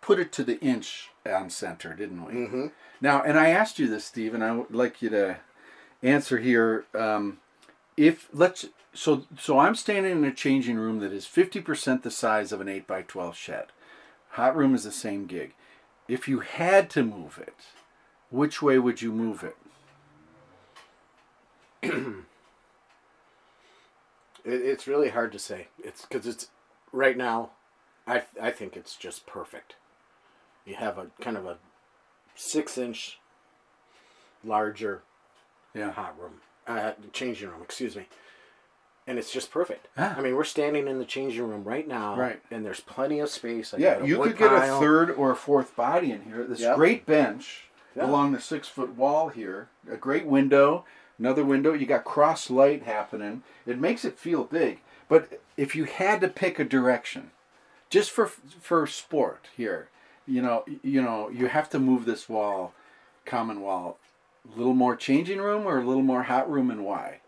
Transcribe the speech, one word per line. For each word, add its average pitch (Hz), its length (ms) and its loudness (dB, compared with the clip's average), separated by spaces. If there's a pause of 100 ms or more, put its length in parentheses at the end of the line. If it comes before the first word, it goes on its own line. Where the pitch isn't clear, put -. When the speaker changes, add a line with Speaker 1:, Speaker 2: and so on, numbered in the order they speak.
Speaker 1:
put 196 180 4
it 170 140 -4
to 139 100 -4
the 117 160 -2
inch 123 500 -4 (160)
on 92 240 -2
center, 85 440 -10
didn't 92 320 -10
we? 104 80 -10
Speaker 2:
Mm-hmm. 123 320 -4 (360)
Speaker 1:
Now, 139 200 4
and 147 180 4
I 160 100 8
asked 208 300 2
you 139 80 2
this, 107 180 -4
Steve, 110 280 -6
and 113 100 -2
I 113 100 0
would 117 200 -6
like 120 280 -2
you 117 80 -2
to 98 280 0 (680)
answer 135 360 2
here. 113 540 2
Um, 104 460 -2 (580)
if, 156 360 4
let's, 175 320 2 (280)
so, 139 320 0 (140)
so 139 200 4
I'm 196 160 6
standing 196 380 -2
in 156 120 2
a 135 80 -2
changing 127 440 0
room 110 220 -4
that 101 140 -4
is 98 120 -10
fifty 185 360 0
percent 131 420 -2
the 117 80 -8
size 107 420 0
of 95 80 -8
an 95 80 -8
eight-by-twelve 95 680 -8
shed. - 320 -12 (640)
Hot 127 240 0
room 139 200 4
is 107 100 -2
the 107 60 -10
same 101 340 -8
gig. 87 280 -10 (540)
If 123 200 -6
you 135 140 0
had 190 500 4
to 143 120 4
move 95 380 -6
it, - 140 -16 (760)
which 147 320 0
way 139 180 6
would 123 220 2
you 113 100 -4
move 107 320 -4
it? - 140 -12 (2250)
Speaker 2:
<clears throat> 131 320 -4 (2250)
It, 123 180 -4
it's 131 260 -2
really 139 220 2
hard 117 220 -2
to 101 80 -14
say. 92 280 -12 (160)
It's - 220 -16
'cause 123 220 -6
it's, - 220 -12 (420)
right 131 260 2
now, 117 340 -2 (560)
I, 120 160 -2 (180)
I 117 100 -2
think 98 260 -12
it's - 180 -18
just - 300 -16
perfect. - 500 -16 (920)
You 98 100 -14
have 104 220 -6
a 92 100 -12 (120)
kind 113 180 -8
of 92 80 -10
a 87 120 -12 (800)
six-inch - 840 -8 (1200)
larger 107 580 -2 (720)
Speaker 1:
Yeah. 104 180 -8
Speaker 2:
hot 92 300 -12
room, - 200 -18 (260)
uh, 110 240 -4 (200)
changing 107 380 -8
room, 82 140 -16
excuse 107 320 -10
me, 98 100 -12 (1000)
and 127 100 -6
it's 110 140 -8
just 131 200 -8
perfect. - 360 -4 (100)
Speaker 1:
Ah. 175 200 -2
Speaker 2:
I 135 40 -6
mean, 131 140 0
we're 151 80 0
standing 147 440 -2
in 135 120 -4
the 123 60 -6
changing 123 420 -6
room 104 160 -8
right 135 240 -6
now, 110 280 -6
Speaker 1:
Right. 123 260 -4 (100)
Speaker 2:
and 110 140 -8
there's 98 160 -8
plenty 147 380 -2
of 147 100 -2
space. 117 440 -8
I - 40 -6
Speaker 1:
Yeah, - 180 6
Speaker 2:
got - 80 -4
a 139 40 0
Speaker 1:
you 175 120 4
Speaker 2:
wood 214 100 2
Speaker 1:
could 226 80 -2
get 214 120 8
Speaker 2:
pile. 135 280 6
Speaker 1:
a - 20 2
third 156 320 6
or 135 200 2
a 117 40 0
fourth 139 400 2
body 143 360 2
in 104 140 -6
here. 110 180 -8
This 123 160 -6
Speaker 2:
Yep. 117 160 4
Speaker 1:
great 185 320 6
bench 135 600 2 (280)
Speaker 2:
Yeah. 127 100 -2
Speaker 1:
along 143 280 4
the 127 80 -2
six-foot 135 500 -8
wall 143 380 2
here, 107 400 -10 (200)
a 110 80 -8
great 147 280 -2
window, 139 600 6 (320)
another 131 280 0
window. 139 280 4
You 143 120 -2
got 120 180 0
cross 151 460 2
light 139 340 4
happening. 107 600 -8 (220)
It 123 140 -6
makes 139 240 -2
it - 160 -8
feel 165 240 -2
big. 151 380 -2 (260)
But 160 320 4 (160)
if 139 200 -2
you 156 100 -2
had 196 360 0
to 190 60 2
pick 185 320 -2
a 143 60 0
direction, 127 680 0 (580)
just 208 220 2
for, 226 160 2
for - 580 -2
sport - 720 -4
here, 98 320 -6 (400)
you 127 140 0
know, 117 260 0
y-, - 160 -14
you 135 180 2
know, 110 280 -2
you 123 180 -2
have 151 220 0
to 143 100 -2
move 127 260 4
this 113 220 -4
wall, 101 460 -4 (520)
common 113 360 -6
wall, 92 360 -6 (560)
a 110 40 -12
little 123 160 2
more 127 220 4
changing 170 440 0
room 208 260 -2
or 170 140 0
a 120 60 -2
little 131 180 2
more 127 200 2
hot 127 280 0
room, 131 180 2
and 107 140 -6
why? 101 440 -8